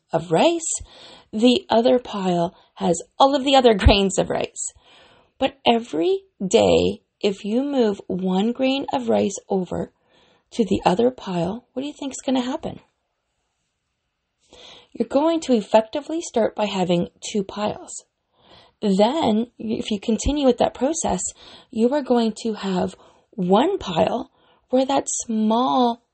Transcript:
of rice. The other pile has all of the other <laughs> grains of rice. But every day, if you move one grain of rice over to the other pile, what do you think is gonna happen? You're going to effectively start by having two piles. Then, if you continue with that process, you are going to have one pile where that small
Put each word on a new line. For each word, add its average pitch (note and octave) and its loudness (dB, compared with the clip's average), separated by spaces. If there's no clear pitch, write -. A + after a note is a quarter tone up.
of E3 -4
rice. D#4 0
The A#3+ 2
other A#3+ 4
pile F#3 -2
has F#3 -2
all C#4 4
of C4+ 0
the C#4 2
other B3 6
<laughs> G3 -2
grains G3 4
of E3+ 0
rice. - -8
But - -4
every D#4 0
day, F#3 4
if G3 -2
you A3 -2
move B3+ 0
one F#3 -2
grain C4 -2
of B3+ -4
rice G#3 0
over F3+ -4
to A#3 0
the G3 -2
other G3+ 2
pile, F#3+ -6
what B3+ -8
do C#4 -8
you D4 -10
think C#4 -12
is - -14
gonna B3+ 0
happen? C4 -8
You're A3+ -6
going D#4+ 0
to C4 0
effectively A#3 0
start A3+ -2
by G#3+ -4
having F3+ -2
two G3+ -2
piles. - -10
Then, G#3+ 2
if - -4
you G3+ -2
continue C4+ 0
with A#3+ 4
that - 0
process, A#3+ -2
you A#3 2
are D4 0
going A#3+ 0
to A3 -4
have F#3+ -4
one A3 2
pile G3 -2
where C4 2
that C4+ -2
small A#3 0